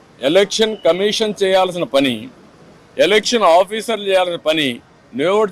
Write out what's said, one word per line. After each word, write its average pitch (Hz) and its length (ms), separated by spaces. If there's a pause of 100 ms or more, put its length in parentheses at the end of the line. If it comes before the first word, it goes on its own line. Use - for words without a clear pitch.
(280)
ఎలక్షన్ 208 460 (120)
కమిషన్ 196 540
చేయాల్సిన 185 440 (100)
పని, 139 200 (880)
ఎలక్షన్ 214 400 (140)
ఆఫీసర్లు 208 520
చేయాల్సిన 180 280 (100)
పని 156 200 (500)
నువ్వెవరు 196 340